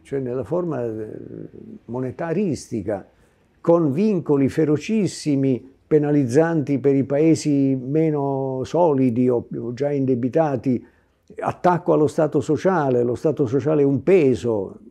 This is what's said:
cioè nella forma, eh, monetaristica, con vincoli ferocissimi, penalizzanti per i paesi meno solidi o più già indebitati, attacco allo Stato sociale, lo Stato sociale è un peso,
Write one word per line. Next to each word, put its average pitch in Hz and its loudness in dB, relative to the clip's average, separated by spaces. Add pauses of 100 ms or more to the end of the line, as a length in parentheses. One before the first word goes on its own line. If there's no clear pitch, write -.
cioè - -6
nella 127 -6
forma, 160 -4
eh, 110 -8 (760)
monetaristica, 123 -6 (520)
con 170 4
vincoli 147 2
ferocissimi, 147 0 (160)
penalizzanti 147 2
per 135 2
i 135 2
paesi 143 2
meno 139 -2
solidi 131 2
o 120 2
più 123 -8
già 135 -4
indebitati, 131 0 (560)
attacco 170 0
allo 151 4
Stato 151 0
sociale, 139 0
lo 120 -2
Stato 147 0
sociale 143 0
è - 4
un 139 0
peso, 120 2 (120)